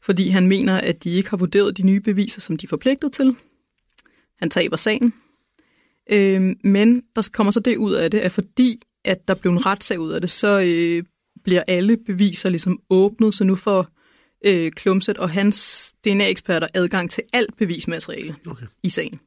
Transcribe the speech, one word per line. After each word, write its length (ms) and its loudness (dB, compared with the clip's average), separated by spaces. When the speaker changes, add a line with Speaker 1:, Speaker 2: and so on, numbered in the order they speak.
Speaker 1:
fordi 260 0
han 200 4
mener, 300 2
at 260 -4
de 60 -6
ikke 200 -2
har 80 -4
vurderet 400 0
de 60 -4
nye 180 4
beviser, 400 -2
som 160 -6
de 80 -12
er 40 -16
forpligtet 440 -2
til. 220 2
Han 80 -2
taber 280 -2
sagen. 360 0
Øhm, 520 2
men 400 4
der 180 -2
kommer 180 2
så 80 2
det 180 0
ud 160 -2
af 180 0
det, 80 0
at 120 -2
fordi 500 -2
at 240 -4
der 60 0
blev 180 -2
en 140 0
retssag 340 -2
ud 120 -6
af 100 -4
det, 100 -4
så, 340 2
øh, 380 0
bliver 240 2
alle 300 2
beviser 520 0
ligesom 400 -2
åbnet, 440 2
så 100 0
nu 120 2
får, 320 -2
øh, 260 2
Klumset 460 -2
og 120 -4
hans 640 0
D 20 2
N 140 2
A-eksperter 520 -2
adgang 360 -2
til 140 -6
alt 240 -2
bevismateriale 800 -6
Speaker 2:
Okay. 180 -14
Speaker 1:
i 60 -2
sagen. 380 -4